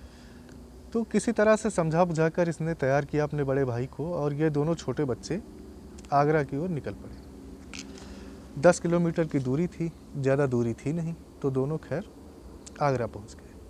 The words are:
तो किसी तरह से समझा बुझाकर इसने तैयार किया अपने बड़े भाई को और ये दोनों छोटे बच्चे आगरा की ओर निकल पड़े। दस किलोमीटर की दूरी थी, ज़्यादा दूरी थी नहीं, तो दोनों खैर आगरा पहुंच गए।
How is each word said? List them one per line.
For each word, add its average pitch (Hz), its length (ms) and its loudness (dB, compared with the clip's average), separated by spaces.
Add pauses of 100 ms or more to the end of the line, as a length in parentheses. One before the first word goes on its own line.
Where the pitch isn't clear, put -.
(920)
तो 226 100 2
किसी 220 300 2
तरह 214 240 6
से 214 140 -2
समझा 165 340 4
बुझाकर 165 440 4
इसने 165 260 -2
तैयार 143 300 4
किया 147 200 0
अपने 147 200 -2
बड़े 135 200 2
भाई 123 220 0
को 147 280 -6
और 147 200 0
ये 156 160 2
दोनों 147 240 2
छोटे 151 300 -2
बच्चे 143 380 -2 (680)
आगरा 147 300 6
की 139 140 -4
ओर 165 120 -2
निकल 139 240 -4
पड़े। - 380 -14 (1300)
दस 170 220 8
किलोमीटर 170 440 2
की 156 140 0
दूरी 135 280 2
थी, 170 260 -4 (240)
ज़्यादा 135 300 4
दूरी 120 280 2
थी 139 180 -4
नहीं, 165 220 -2 (280)
तो 139 80 0
दोनों 135 280 0
खैर 156 320 -6 (720)
आगरा 131 240 2
पहुंच 107 280 -12
गए। - 160 -18 (200)